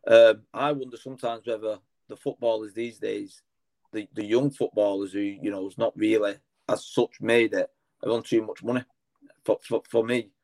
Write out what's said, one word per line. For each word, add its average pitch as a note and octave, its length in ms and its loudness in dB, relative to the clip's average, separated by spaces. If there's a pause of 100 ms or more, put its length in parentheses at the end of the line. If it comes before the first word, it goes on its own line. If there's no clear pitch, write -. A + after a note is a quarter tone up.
Um, A2+ 340 8 (120)
I C#3+ 200 -2
wonder C3 240 -10
sometimes A#2+ 480 -10
whether A2 340 -4 (280)
the G#2+ 100 -16
footballers A2 560 -2
these A#2 260 -8
days, G#2 420 -8 (520)
the, G#2+ 200 -8
the A2 120 -6
young B2 260 2
footballers G2+ 640 -2
who, G2+ 60 -4
you G2+ 320 -6
know, F#2+ 140 -8
has G2 120 -14
not A2+ 180 -2
really G#2+ 400 0 (320)
as - 180 -4
such - 360 -4
made A#2 320 2
it, F#2 160 -2 (340)
are - 80 -2
on A2+ 120 -2
too A2+ 180 0
much G#2+ 220 -12
money. B2 200 -2 (600)
For, - 180 0
for, - 280 -4
for A2+ 140 0
me A2+ 260 -2 (140)